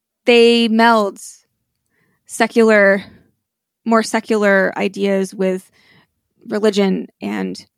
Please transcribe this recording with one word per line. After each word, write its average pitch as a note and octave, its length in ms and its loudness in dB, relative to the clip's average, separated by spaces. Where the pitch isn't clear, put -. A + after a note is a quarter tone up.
they A#3 440 4
meld A3 520 2
secular, G#3+ 760 2
more A3+ 180 0
secular G#3 720 -2
ideas G3 580 -4
with F#3 360 -6
religion G3+ 600 -2
and - 460 -10